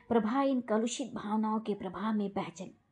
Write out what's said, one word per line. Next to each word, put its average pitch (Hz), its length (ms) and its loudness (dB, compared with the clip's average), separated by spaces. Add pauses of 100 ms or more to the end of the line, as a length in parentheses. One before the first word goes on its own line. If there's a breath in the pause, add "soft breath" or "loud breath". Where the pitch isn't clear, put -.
प्रभा 226 320 4
इन 269 200 2
कलुषित 226 520 0
भावनाओं 214 460 0
के 220 140 -2
प्रभाव 196 400 -2
में 202 200 0
बह 170 160 -4
चली। - 300 -14 (120)